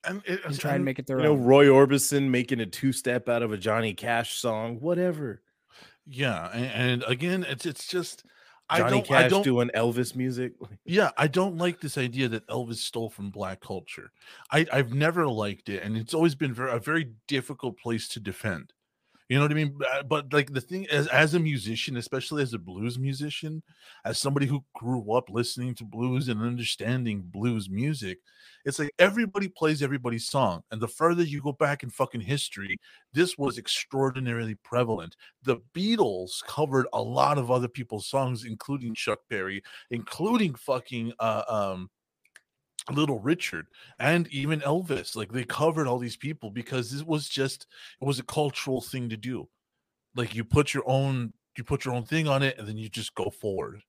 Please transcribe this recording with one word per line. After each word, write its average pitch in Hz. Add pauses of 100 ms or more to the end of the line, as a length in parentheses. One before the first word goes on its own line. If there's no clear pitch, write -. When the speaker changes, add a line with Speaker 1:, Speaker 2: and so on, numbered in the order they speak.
Speaker 1:
And 190
it, 190
Speaker 2:
And 143
try 147
and 139
Speaker 1:
and 139
Speaker 2:
make 131
it 135
their 131
Speaker 3:
You 135
know, 151
Speaker 2:
own. 135
Speaker 3:
Roy 135
Orbison 139
making 123
a 113
two-step 123
out 117
of 110
a 107
Johnny 107
Cash 117
song, 113
whatever. 160 (640)
Speaker 1:
Yeah, 120
and, 117
and 123
again, 170
it's, 135
it's 151
just, - (460)
I 165
Speaker 3:
Johnny 123
Speaker 1:
don't, -
I 131
Speaker 3:
Cash 127
Speaker 1:
don't 196
Speaker 3:
doing 120
Elvis 120
music. 127 (160)
<laughs> -
Speaker 1:
Yeah, 185
I 151
don't 180
like 175
this 147
idea 127
that 110
Elvis 117
stole 113
from 101
black 95
culture. - (400)
I, 156
I've 123
never 156
liked 107
it, 98
and 107
it's 113
always 165
been 135
ver-, 127
a 117
very 147 (160)
difficult 131
place 117
to 120
defend. 95 (580)
You 127
know 143
what 147
I 147
mean? 147 (160)
Uh, 139
but, 139
like, 143
the 135
thing 190
is, 147
as 147
a 175
musician, 127
especially 131
as 117
a 113
blues 98
musician, 143 (440)
as 113
somebody 139
who 135 (100)
grew 117
up 123
listening 120
to 117
blues 123
and 107
understanding 117
blues 101
music, 110 (440)
it's 139
like 147
everybody 202
plays 156
everybody's 123
song. 107
And 110
the 113
further 170
you 147
go 143
back 143
in 123
fucking 127
history, 98 (340)
this 180
was 135
extraordinarily 123
prevalent. 110 (260)
The 127 (160)
Beatles 165
covered 135
a 110
lot 135
of 123
other 127
people's 113
songs, 127
including 120
Chuck 107 (100)
Berry, 95 (300)
including 165
fucking, 123
uh, 110
um, 98 (1000)
Little 139
Richard, 101 (320)
and 160
even 143
Elvis. 170
Like, 107
they 123
covered 156
all 123
these 120
people 143
because 120
this 139
was 156
just, - (340)
it 131
was 139
a -
cultural 139
thing 120
to 113
do. 107 (640)
Like, 120
you 113
put 147
your 139
own, 131 (240)
you 123
put -
your 127
own 120
thing 156
on 135
it, 135
and 110
then 107
you 110
just -
go 95
forward. 98